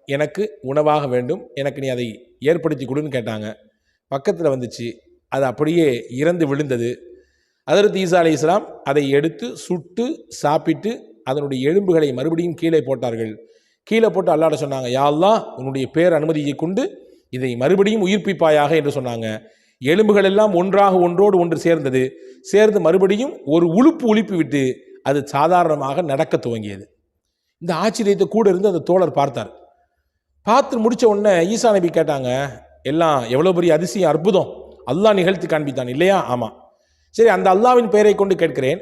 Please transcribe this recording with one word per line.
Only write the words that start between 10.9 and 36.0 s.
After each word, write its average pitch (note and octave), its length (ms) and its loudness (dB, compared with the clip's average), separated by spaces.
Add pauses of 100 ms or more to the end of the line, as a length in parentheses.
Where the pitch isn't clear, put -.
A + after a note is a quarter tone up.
அதனுடைய C#3 460 -4
எலும்புகளை E3 440 2
மறுபடியும் D#3+ 400 -4
கீழே D#3+ 280 0
போட்டார்கள். A#2 560 -6 (460)
கீழே A3 260 2
போட்டு E3+ 260 0
அல்லாஹ்ட்ட D3+ 240 0
சொன்னாங்க, C3+ 280 -6
"யா C3 180 0
அல்லாஹ், F3+ 380 2 (120)
உன்னுடைய C3 320 -6
பேர் E3+ 260 2
அனுமதியை D3+ 400 -2
கொண்டு F#3+ 540 -6 (220)
இதை B2+ 260 -6
மறுபடியும் F#3+ 500 2
உயிர்ப்பிப்பாயாக" E3 680 2
என்று C#3+ 260 -2
சொன்னாங்க. A2+ 380 -6 (400)
எலும்புகள் G3+ 440 2
எல்லாம் G3 300 2
ஒன்றாக F#3+ 440 2
ஒன்றோடு F3+ 420 2
ஒன்று E3 180 0
சேர்ந்தது. C3+ 540 0 (300)
சேர்ந்து G#3 380 2
மறுபடியும் F#3+ 680 2
ஒரு E3+ 220 2
உலுப்பு A3+ 480 2
உலுப்பி G3 200 -2
விட்டு C3+ 400 -2 (280)
அது C#3 240 -2
சாதாரணமாக D#3 760 0
நடக்க D3+ 360 -2
துவங்கியது. G#2 460 -8 (720)
இந்த D#3+ 160 -6
ஆச்சரியத்தை G3 540 0
கூட A3+ 220 4
இருந்து F#3+ 180 2
அந்த F3 120 0
தோழர் F3+ 320 0
பார்த்தார். B2+ 400 -2 (880)
பார்த்து A#3+ 380 0
முடிச்ச A3+ 260 0
உடனே G3+ 500 2
ஈசா A3+ 160 2
நபி F#3 160 2
கேட்டாங்க, C#3 600 -2 (320)
"எல்லாம் D3+ 420 0
எவ்வளவு D3 320 2
பெரிய E3+ 180 2
அதிசயம், E3+ 380 0
அற்புதம், D#3+ 420 0 (380)
அல்லாஹ் G#3 220 2
நிகழ்த்தி F#3 340 0
காண்பித்தான் C#3+ 400 -4
இல்லையா?" C#3+ 480 0